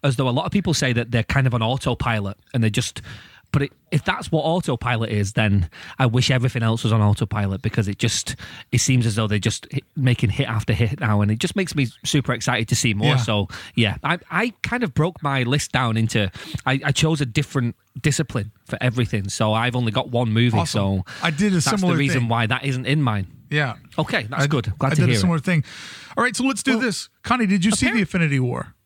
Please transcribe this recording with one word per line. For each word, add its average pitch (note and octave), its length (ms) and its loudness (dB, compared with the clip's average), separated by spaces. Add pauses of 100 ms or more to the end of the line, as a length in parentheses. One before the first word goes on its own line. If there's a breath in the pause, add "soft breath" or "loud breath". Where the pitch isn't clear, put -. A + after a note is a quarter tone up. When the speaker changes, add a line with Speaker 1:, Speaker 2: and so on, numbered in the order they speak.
Speaker 1:
as C3+ 140 2
though C3 120 0
a - 20 2
lot D#3 160 0
of E3+ 60 -2
people F#3 220 0
say B2+ 180 0
that A#2 200 0
they're A2+ 100 2
kind C3 240 2
of A#2 80 2
on A2+ 80 0
autopilot A2+ 720 -2 (160)
and A#2 120 2
they G#2+ 60 4
just, - 300 -4 (500 loud breath)
but C#3 120 2
it, C#3+ 100 -4 (180)
if D3 140 0
that's F#3 260 -4
what D#3 120 0
autopilot B2+ 680 -2
is, G#2 220 -2
then G2+ 380 2 (280 loud breath)
I C3+ 60 4
wish B2 260 2
everything B2 320 0
else A2+ 220 0
was A2 80 2
on A2+ 80 4
autopilot G#2 640 2
because A2 260 0
it G2 100 -4
just, - 380 -2 (360 loud breath)
it B2+ 100 2
seems B2 240 4
as G#2+ 80 0
though A2 120 0
they're G#2 120 0
just - 320 -2
hit, - 140 -6 (120)
making B2 320 2
hit C3+ 200 0
after A2+ 260 -2
hit A#2 260 -2
now, G#2+ 220 2
and G2+ 80 2
it A2+ 80 0
just - 180 -4
makes F#3+ 180 -4
me C#3 120 2 (180)
super C3 300 0
excited A2+ 340 -2
to - 80 2
see A#2 160 2
more. A2 200 2
Speaker 2:
Yeah. C#3 40 4
Speaker 1:
So, G#2+ 320 0 (260 loud breath)
yeah, G#2+ 300 2
I, E3+ 140 0 (120)
I A3 220 -2 (100)
kind B3 200 -2
of E3+ 100 -4
broke E3 300 0
my C#3 220 0
list C#3 280 -2
down A#2 240 2
into, A2 340 2 (360 loud breath)
I, C3+ 180 2
I C#3+ 80 0
chose D#3+ 300 0
a C3+ 40 0
different B2 480 -2 (240)
discipline C3 540 -2 (140)
for - 160 -6
everything, A2+ 480 0
so G#2+ 240 0
I've A#2 200 0
only A#2+ 180 0
got B2 180 -2
one A#2+ 200 0
movie, A2+ 280 4
Speaker 2:
Awesome. G2 400 0
Speaker 1:
so F2+ 60 -4 (180 loud breath)
Speaker 2:
I E3+ 80 0
did F#3+ 220 2
a - 40 2
Speaker 1:
that's C#3+ 140 2
Speaker 2:
similar F#3 240 2
Speaker 1:
the D#3 40 2
reason C3 220 2
Speaker 2:
thing. A#2+ 80 0
Speaker 1:
why A#2 200 2
that C3 180 -2
isn't B2+ 180 -2
in C#3+ 180 2
mine. G#2 260 0 (200)
Speaker 2:
Yeah. C#3+ 280 -2 (220)
Speaker 1:
Okay, E3+ 260 -2
that's C#3 200 -2
Speaker 2:
I, - 20 2
Speaker 1:
good. C#3 320 0
Glad C#3 140 0
Speaker 2:
I - 40 0
Speaker 1:
to D3+ 40 4
Speaker 2:
did A#2 80 4
Speaker 1:
hear A#2+ 80 4
Speaker 2:
a G2+ 40 2
similar E3+ 180 2
Speaker 1:
it. - 60 -6
Speaker 2:
thing. E3 200 2 (540 loud breath)
All B3 40 2
right, A#3+ 140 0
so B3 80 -2
let's C4+ 180 -2
do C4+ 100 2
Speaker 3:
Well, A3 80 2
Speaker 2:
this. A#3 280 -2 (140)
Connie, A#3+ 240 2
did F#3 180 2
you A3 60 4
see - 160 0
Speaker 3:
apparent- - 100 2
Speaker 2:
the G#3 60 2
Affinity D#3 380 0
War? A#2+ 340 -4 (120)